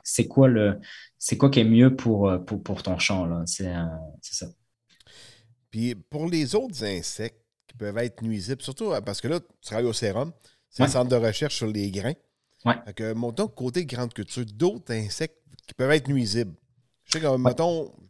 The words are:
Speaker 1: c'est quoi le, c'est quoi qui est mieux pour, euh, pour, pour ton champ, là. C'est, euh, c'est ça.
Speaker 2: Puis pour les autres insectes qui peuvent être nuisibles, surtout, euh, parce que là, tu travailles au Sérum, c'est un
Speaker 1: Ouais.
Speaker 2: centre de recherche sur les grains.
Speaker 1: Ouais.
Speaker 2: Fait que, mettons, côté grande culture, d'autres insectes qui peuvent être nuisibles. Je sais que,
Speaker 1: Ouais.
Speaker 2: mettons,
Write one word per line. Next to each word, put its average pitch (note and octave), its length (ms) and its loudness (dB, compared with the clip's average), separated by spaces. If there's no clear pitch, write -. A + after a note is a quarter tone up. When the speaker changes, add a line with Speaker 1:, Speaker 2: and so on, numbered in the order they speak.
Speaker 1:
c'est - 240 0
quoi C3+ 220 8
le, G#2+ 320 4
c'est - 180 -2
quoi C#3 140 6
qui C#3 100 6
est A2+ 40 6
mieux A#2+ 300 8
pour, G#2+ 340 2
euh, F#2 100 2
pour, F2+ 240 -6
pour F#2+ 200 -6
ton F2+ 160 -2
champ, F#2 280 0
là. E2+ 200 -2
C'est, F#2 220 -6
euh, F2 160 -4
c'est - 240 -10
ça. - 20 -10
Speaker 2:
Puis A#2 240 -2
pour D3 340 -8
les D#3 260 0
autres G#3 300 -4
insectes G2+ 560 -6
qui - 80 -20
peuvent G#2 220 -6
être A#2 240 -6
nuisibles, A2 400 -6
surtout, F#3+ 300 -6
euh, B2 80 -2
parce G2+ 200 -8
que - 80 -6
là, E3 120 -2
tu - 60 -14
travailles A#2 220 -2
au A2+ 60 0
Sérum, A2+ 400 -2
c'est - 140 -2
un C3+ 40 8
Speaker 1:
Ouais. C#3 60 0
Speaker 2:
centre B2 160 2
de B2+ 80 4
recherche A#2 400 0
sur A2+ 120 -4
les G#2 240 -2
grains. G2+ 220 -4
Speaker 1:
Ouais. A#2 100 2
Speaker 2:
Fait G#2 60 -14
que, A2+ 220 -6
mettons, A#2 320 -4
côté B2+ 400 -6
grande B2 260 -6
culture, A2+ 400 -8
d'autres F3 400 -2
insectes A2 460 -6
qui - 80 -20
peuvent C3 180 2
être C#3 160 2
nuisibles. A#2 460 0
Je - 80 -8
sais D#3+ 80 -2
que, D#3 60 -2
Speaker 1:
Ouais. C3+ 120 2
Speaker 2:
mettons, D#3 540 0